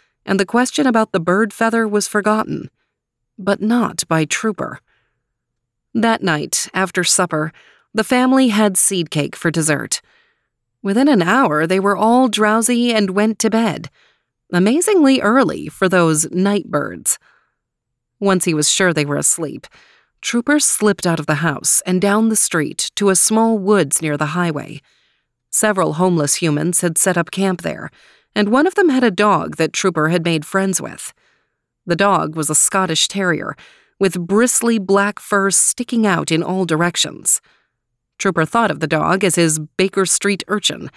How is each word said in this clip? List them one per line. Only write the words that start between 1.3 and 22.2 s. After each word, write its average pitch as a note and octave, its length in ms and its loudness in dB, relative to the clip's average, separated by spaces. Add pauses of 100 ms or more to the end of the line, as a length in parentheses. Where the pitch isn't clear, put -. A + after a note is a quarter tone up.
feather A3+ 340 0
was G#3 200 -2
forgotten, G#3+ 600 -2 (720)
but G3 220 -2
not A3 460 0
by D#3+ 180 0
Trooper. - 560 -6 (1120)
That A3+ 280 2
night, D3+ 520 -2
after F#3 300 -2
supper, D#3+ 480 -2 (420)
the A3 100 -2
family B3+ 460 4
had G#3 280 2
seed F3 320 0
cake C#3+ 280 -4
for E3+ 120 -2
dessert. D3+ 520 -2 (800)
Within A3 260 2
an B3+ 140 4
hour, E3+ 440 2
they F#3 140 2
were G3 160 2
all A#3+ 320 4
drowsy A3+ 680 2
and G#3 180 0
went G#3 280 0
to A3 100 2
bed, A3 400 -2 (600)
amazingly C4+ 720 2
early G3 480 0
for - 180 -2
those E3 440 2
night G3 380 -2
birds. A#2 480 -4 (1000)
Once F#3+ 240 2
he E3+ 100 0
was D3+ 160 0
sure F#3 220 2
they D3+ 140 0
were D3 100 -4
asleep, D3 500 -4 (560)
Trooper C#4 380 0
slipped - 480 0
out E3 120 0
of D3+ 80 -10
the D#3 80 0
house D3+ 500 -2
and F#3 160 0
down G#3 260 2